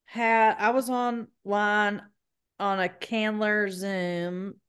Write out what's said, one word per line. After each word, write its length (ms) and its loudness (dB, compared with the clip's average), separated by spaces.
had, 540 4
I 120 2
was 180 0
online 1120 0
on 220 0
a 80 0
Candler 800 -2
Zoom 840 -4